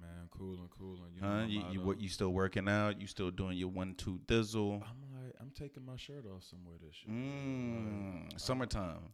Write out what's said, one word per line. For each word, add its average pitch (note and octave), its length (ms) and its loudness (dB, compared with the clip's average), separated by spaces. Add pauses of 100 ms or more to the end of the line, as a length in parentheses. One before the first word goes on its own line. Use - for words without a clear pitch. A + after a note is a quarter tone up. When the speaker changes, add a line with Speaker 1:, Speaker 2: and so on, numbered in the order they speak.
Speaker 1:
Man, E2+ 300 -10
coolin', F#2 400 -8
coolin'. F2+ 440 -10
You F#2 80 -8
know G2 60 0
Speaker 2:
Huh? G2+ 60 2
Speaker 1:
my A2 120 2
Speaker 2:
You, G#2 120 2
you, - 20 0
Speaker 1:
motto. F#2+ 200 0
Speaker 2:
what, F#2+ 200 2
you G2 100 0
still F#2+ 200 4
working F#2+ 380 4
out? G#2 320 6
You G2+ 60 -6
still F#2 240 0
doing F#2 260 0
your F2+ 120 2
one, F#2 260 -2
two, F2+ 320 -2
thizzle? G#2+ 560 6
Speaker 1:
I'm C3 420 -10
like, B2+ 160 -10
I'm C3+ 100 -12
taking C#3 360 -10
my B2+ 100 -8
shirt C#3 300 -10
off F#2+ 180 -10
somewhere F2 380 -14
this D#2 140 -16 (100)
year. G#2+ 100 -2
Speaker 2:
Mm, A#2 1080 -2
Speaker 1:
Like, E2 100 -8
I, - 40 -8
Speaker 2:
summertime. A2+ 640 0 (140)